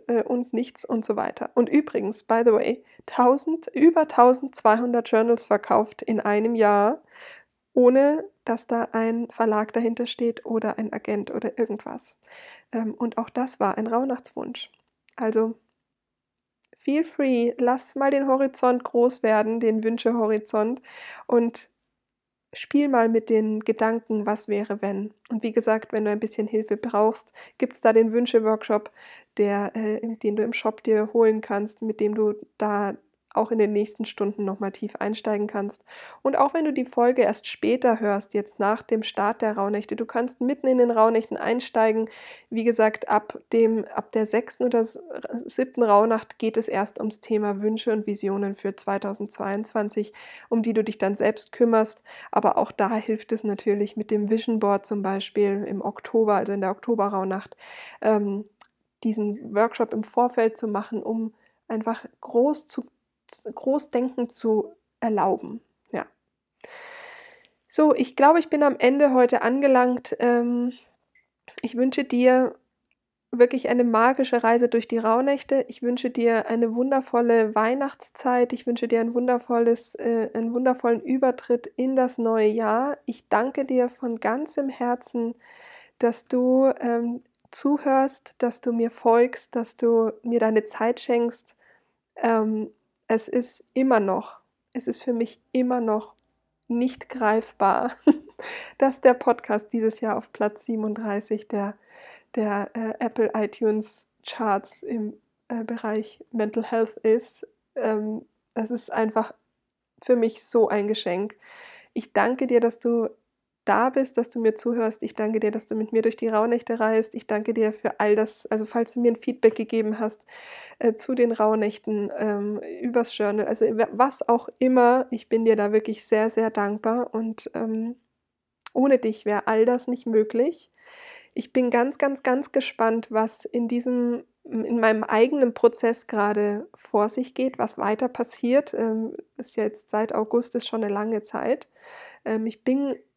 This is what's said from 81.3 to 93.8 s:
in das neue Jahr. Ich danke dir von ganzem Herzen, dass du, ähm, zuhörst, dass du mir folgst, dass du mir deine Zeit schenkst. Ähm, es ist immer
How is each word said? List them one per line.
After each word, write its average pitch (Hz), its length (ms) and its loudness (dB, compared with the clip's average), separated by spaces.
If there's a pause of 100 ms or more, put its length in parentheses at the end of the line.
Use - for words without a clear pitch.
in 262 200 -2
das 254 220 0
neue 226 300 2
Jahr. 226 580 0
Ich - 220 -10
danke 269 380 0
dir 254 240 2
von 233 300 -8
ganzem 277 500 -4
Herzen, 240 680 -4 (640)
dass 240 280 0
du, 254 520 4
ähm, 240 420 -2 (300)
zuhörst, 269 880 0
dass 240 200 -2
du 240 140 -4
mir 233 180 0
folgst, 240 640 2
dass 233 220 -6
du 226 340 2 (120)
mir 233 160 0
deine 220 260 2
Zeit 233 340 -2
schenkst. 240 560 -2 (640)
Ähm, 220 520 0 (380)
es 226 220 0
ist - 340 -4 (100)
immer 262 280 4